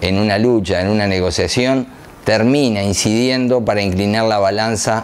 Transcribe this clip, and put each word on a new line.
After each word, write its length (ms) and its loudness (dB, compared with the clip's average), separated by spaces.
en 160 0
una 200 2
lucha, 440 0
en 60 0
una 180 0
negociación, 800 0
termina 580 2
incidiendo 840 0
para 160 0
inclinar 440 0
la 160 0
balanza 640 0